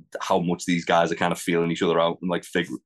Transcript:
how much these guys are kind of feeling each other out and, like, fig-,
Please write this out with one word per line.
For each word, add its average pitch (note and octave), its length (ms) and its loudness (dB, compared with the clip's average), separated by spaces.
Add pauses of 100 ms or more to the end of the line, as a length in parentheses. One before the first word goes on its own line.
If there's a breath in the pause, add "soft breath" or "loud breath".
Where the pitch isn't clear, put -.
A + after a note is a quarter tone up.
(220)
how F#2+ 180 2
much F2 260 -2
these F2 200 0
guys E2+ 260 4
are E2 40 -2
kind F2 160 0
of E2+ 80 -4
feeling E2+ 320 0
each E2 120 -4
other E2 180 2
out E2 200 0
and, F2+ 80 -4
like, E2+ 140 -2
fig-, F2+ 240 -2 (180)